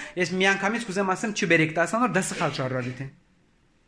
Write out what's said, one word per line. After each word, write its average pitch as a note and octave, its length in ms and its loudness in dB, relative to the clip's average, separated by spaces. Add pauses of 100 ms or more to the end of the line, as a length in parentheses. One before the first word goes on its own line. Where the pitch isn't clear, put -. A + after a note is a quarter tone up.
(120)
ես F3 200 0
միանգամից G3 540 2
կուզեմ F#3+ 260 0
ասեմ, G#3 220 -2
«Չբերեք D#3+ 400 2
տասանորդ», F3+ 420 0
դա F#3 60 4
սխալ D#3+ 340 -2
շարժառիթ B2+ 460 -4
է։ C3+ 60 -10 (800)